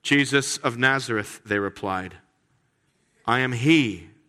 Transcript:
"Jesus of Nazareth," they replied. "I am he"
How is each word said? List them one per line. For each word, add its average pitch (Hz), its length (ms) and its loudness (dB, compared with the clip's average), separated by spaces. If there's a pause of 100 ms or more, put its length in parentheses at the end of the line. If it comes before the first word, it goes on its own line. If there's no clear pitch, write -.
"Jesus 139 540 0
of 120 200 -4
Nazareth," 123 680 -2
they 104 120 0
replied. 95 580 -4 (1080)
"I 120 140 2
am 127 140 0
he" 120 560 2 (200)